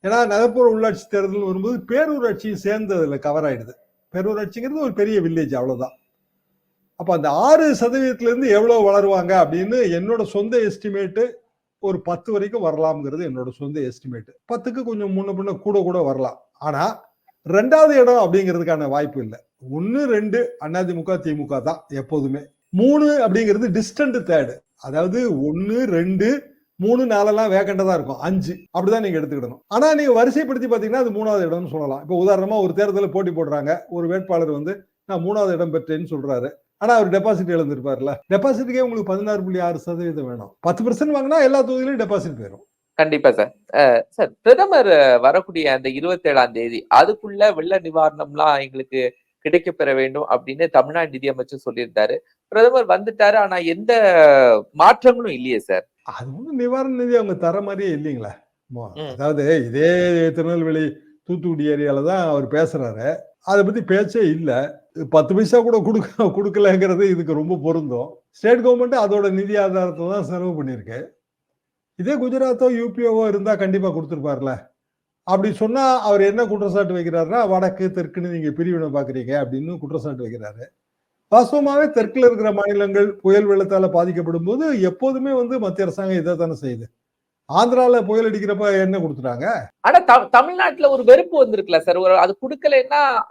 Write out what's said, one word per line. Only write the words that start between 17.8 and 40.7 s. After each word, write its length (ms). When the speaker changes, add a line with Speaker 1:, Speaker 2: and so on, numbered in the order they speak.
Speaker 1:
இடம் 440
அப்படிங்கிறதுக்கான 560
வாய்ப்பு 320
இல்ல. 220
ஒண்ணு, 300
ரெண்டு 540
அதிமுக, 580
திமுக 440
தான் 260
எப்போதுமே. 520
மூணு 580
அப்படிங்கிறது 420
டிஸ்டன்ட் 480
தேர்டு. 420
அதாவது 560
ஒண்ணு, 520
ரெண்டு, 720
மூணு, 300
நாலெல்லாம் 460
வேக்கண்டா 340
தான் 80
இருக்கும். 260
அஞ்சு 340
அப்படிதான் 480
நீங்க 180
எடுத்துக்கிடணும். 480
ஆனா 260
நீங்க 320
வரிசைப்படுத்தி 460
பாத்தீங்கன்னா 220
அது 180
மூணாவது 380
இடம்னு 200
சொல்லலாம். 320
இப்ப 240
உதாரணமா 360
ஒரு 120
தேர்தலில் 360
போட்டி 220
போடுறாங்க, 480
ஒரு 180
வேட்பாளர் 440
வந்து 360
"நான் 180
மூணாவது 280
இடம் 220
பெற்றேன்னு" 360
சொல்றாரு. 420
ஆனா 160
அவர் 280
டெபாசிட் 280
இழந்திருப்பார்ல. 640
டெபாசிட்டுக்கே 460
உங்களுக்கு 240
பதினாறு 400
புள்ளி 160
ஆறு 200
சதவீதம் 480
வேணும். 320
பத்து 240